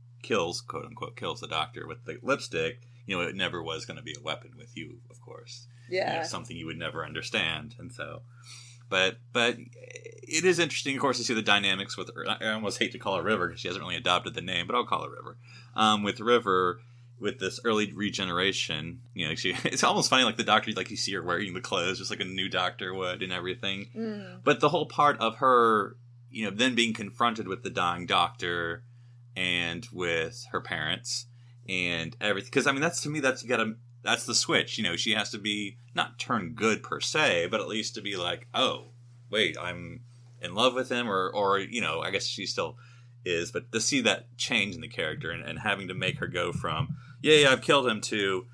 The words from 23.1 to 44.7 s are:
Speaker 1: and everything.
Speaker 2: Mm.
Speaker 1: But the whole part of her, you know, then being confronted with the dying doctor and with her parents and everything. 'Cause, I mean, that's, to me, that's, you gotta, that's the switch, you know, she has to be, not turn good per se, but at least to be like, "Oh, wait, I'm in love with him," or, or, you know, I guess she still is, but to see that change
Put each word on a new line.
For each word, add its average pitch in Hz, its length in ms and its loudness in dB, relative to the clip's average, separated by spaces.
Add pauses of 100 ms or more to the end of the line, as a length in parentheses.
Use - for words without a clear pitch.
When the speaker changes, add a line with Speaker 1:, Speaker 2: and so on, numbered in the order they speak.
Speaker 1:
and 92 100 -4
everything. 92 640 -4
Speaker 2:
Mm. 208 460 -8
Speaker 1:
But 147 160 4
the 151 100 6
whole 156 180 2
part 143 320 4
of 113 180 0
her, 117 580 6 (340)
you 110 160 -4
know, 101 100 -2
then 123 200 4
being 117 180 4
confronted 110 540 0
with 92 160 -6
the 98 80 -6
dying 87 340 0
doctor 85 800 0 (520)
and 87 560 -2
with 82 600 -2
her 92 100 -2
parents 82 640 -2 (420)
and 87 540 -2
everything. 98 300 0
'Cause, 127 160 4
I 139 40 4
mean, 135 100 0
that's, 170 200 0
to 151 80 -4
me, 151 100 -4
that's, 131 240 0
you 117 60 -6
gotta, 110 260 2 (260)
that's 117 240 0
the 120 80 -2
switch, - 440 2
you 113 60 -2
know, 87 120 0
she 110 160 0
has 104 200 0
to 110 60 -6
be, 104 400 -4 (180)
not - 240 -2
turn 95 340 -2
good 104 300 2
per - 180 -6
se, 104 500 2
but 113 80 2
at 95 80 -4
least 107 280 -4
to 110 60 -10
be 101 140 -6
like, 87 380 -4
"Oh, 104 380 0 (380)
wait, 98 300 2
I'm 87 420 -8 (380)
in 87 140 -8
love 120 220 4
with 127 140 -2
him," 123 200 0
or, 95 200 2
or, 98 300 4
you 107 220 -2
know, 80 180 0
I 80 120 -2
guess 95 140 -2
she 98 200 -4
still 85 320 -2 (480)
is, 85 260 0
but - 220 -6
to 113 80 0
see 143 200 2
that - 360 0
change 101 380 0